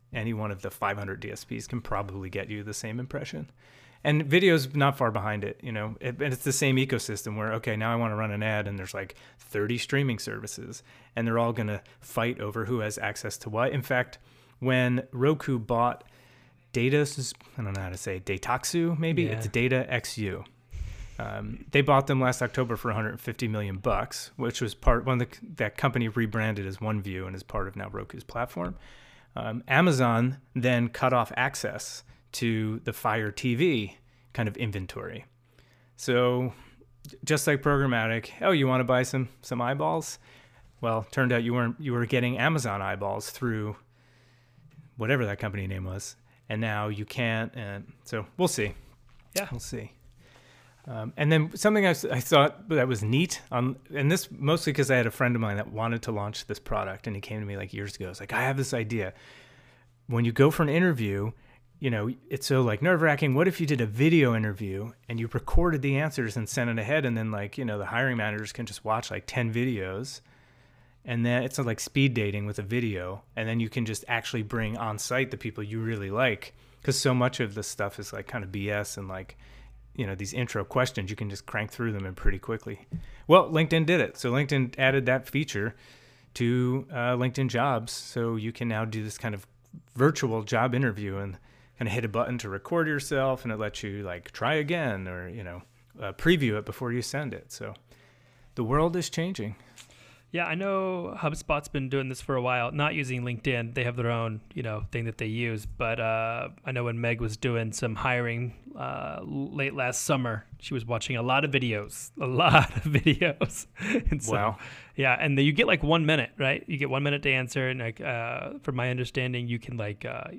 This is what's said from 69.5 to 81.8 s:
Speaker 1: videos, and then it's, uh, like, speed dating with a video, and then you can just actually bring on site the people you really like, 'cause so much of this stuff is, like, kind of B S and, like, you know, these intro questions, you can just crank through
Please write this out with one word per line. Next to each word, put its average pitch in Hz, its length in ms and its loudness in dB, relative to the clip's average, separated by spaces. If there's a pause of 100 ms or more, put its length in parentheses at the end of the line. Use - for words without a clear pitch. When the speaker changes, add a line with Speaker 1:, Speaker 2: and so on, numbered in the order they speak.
Speaker 1:
videos, 113 720 -2 (800)
and 117 200 0
then 120 180 4
it's, 131 160 -4
uh, 139 60 0
like, 113 160 -2
speed 135 340 2
dating 104 320 0
with 104 120 -6
a 110 40 -4
video, 101 600 -2 (140)
and 110 100 -2
then 113 140 0
you 113 80 0
can 120 160 -2
just 110 240 -4
actually 117 340 -2
bring 110 360 -2
on 107 200 -4
site 127 320 -2
the 127 60 -6
people 110 260 -8
you 107 180 -6
really 110 300 -4
like, 113 440 -2 (280)
'cause 131 160 0
so 131 140 2
much 127 280 2
of 107 140 -2
this 104 140 -6
stuff 101 300 -6
is, 104 140 -12
like, 104 140 -10
kind 117 160 -6
of 92 80 -10
B 101 200 -4
S 104 260 -4
and, 98 100 -8
like, 95 300 -12 (580)
you 127 120 -4
know, 95 80 -4
these 98 180 -6
intro 117 320 -2
questions, 117 460 0
you 107 60 -6
can 110 120 -6
just 98 180 -10
crank 107 260 -4
through 117 200 -2